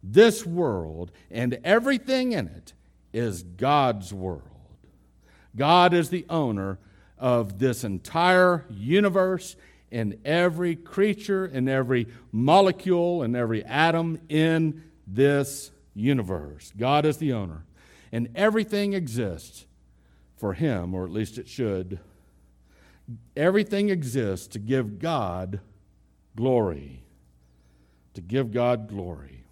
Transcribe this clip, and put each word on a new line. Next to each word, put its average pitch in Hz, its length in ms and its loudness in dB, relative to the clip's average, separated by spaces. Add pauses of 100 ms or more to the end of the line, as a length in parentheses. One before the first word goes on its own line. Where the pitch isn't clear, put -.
This 208 420 6
world 92 680 -4 (200)
and 123 340 -2
everything 254 680 2
in 123 160 -4
it - 260 -18 (400)
is 107 280 -4
God's 104 720 0
world. 92 300 -8 (1120)
God 170 380 6
is 170 160 2
the 180 180 -4
owner 104 500 -2 (380)
of 117 420 0
this 120 240 0
entire 175 880 2
universe 185 880 0 (340)
and 113 320 -4
every 170 540 0
creature 196 680 -2
and 131 200 -2
every 131 420 0 (220)
molecule 175 920 2
and 117 120 -2
every 113 300 -2
atom 165 640 0
in 160 560 0 (220)
this 139 640 2 (240)
universe. 95 840 -4
God 143 300 2
is 151 100 2
the 156 160 -2
owner. 85 320 -6 (480)
And 117 220 -4
everything 208 580 0
exists 117 720 -6 (720)
for 101 160 -4
him, 92 400 -2
or 92 120 -6
at 87 60 -10
least 110 280 -6
it - 100 -14
should. 95 520 -6 (1400)
Everything 202 520 2
exists 127 600 -2
to - 100 -12
give 107 400 -2
God 95 640 -4 (720)
glory. 90 680 -2 (1120)
To 101 60 -14
give 113 320 -4
God 120 360 0
glory. 82 640 -12